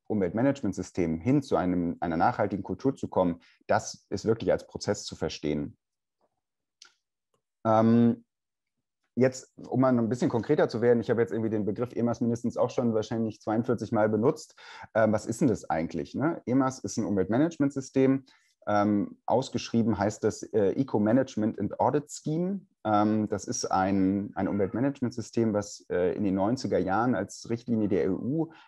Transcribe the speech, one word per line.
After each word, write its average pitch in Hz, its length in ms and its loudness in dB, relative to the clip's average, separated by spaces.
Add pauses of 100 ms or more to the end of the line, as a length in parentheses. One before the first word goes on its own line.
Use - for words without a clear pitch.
Umweltmanagementsystem 95 1120 -2
hin 131 220 2
zu 98 160 0
einem, 90 420 0
einer 85 180 -2
nachhaltigen 104 460 0
Kultur 131 320 -4
zu - 140 -8
kommen, 131 320 0 (260)
das - 420 -2
ist - 140 -6
wirklich 107 280 0
als - 160 -2
Prozess - 360 -6
zu - 120 -12
verstehen. 76 640 -4 (1900)
Ähm, 113 580 4 (920)
jetzt, 127 340 0 (160)
um 127 140 0
mal 127 160 4
ein 113 120 0
bisschen 127 200 0
konkreter 147 400 2
zu 110 120 -4
werden, 120 180 6
ich 110 100 -2
habe 117 120 2
jetzt 117 100 -2
irgendwie 113 180 -2
den 107 160 -2
Begriff 110 300 -4
emas 117 260 -2
mindestens 117 360 -2
auch 120 120 2
schon 120 240 0
wahrscheinlich 110 480 -2
zweiundvierzig 113 500 -2
Mal 110 160 4
benutzt. 110 480 0 (380)
Ähm, 110 180 4
was 104 140 -2
ist 117 160 -4
denn 143 60 4
das 98 200 -2
eigentlich, 82 460 -4
ne? 147 320 -4
emas 131 340 0
ist - 180 -8
ein 107 80 -2
Umweltmanagementsystem. 135 1200 0 (420)
Ähm, 104 580 2
ausgeschrieben 113 720 0
heißt 101 260 -2
das, 107 200 -2
äh, 98 300 2
Eco 131 260 -2
Management 110 600 0
and 104 200 -4
Audit 143 320 0
Scheme. 175 500 -4 (220)
Ähm, 107 460 2
das 101 160 -4
ist - 200 -4
ein, 98 720 0
ein 95 120 -2
Umweltmanagementsystem, 110 1080 -2
was, - 360 -4
äh, 90 260 0
in 107 80 -4
den 95 120 0
neunziger 101 440 0
Jahren 104 360 0
als - 340 -6
Richtlinie 113 380 -2
der 95 180 2
E 92 40 0
U 156 420 -4 (160)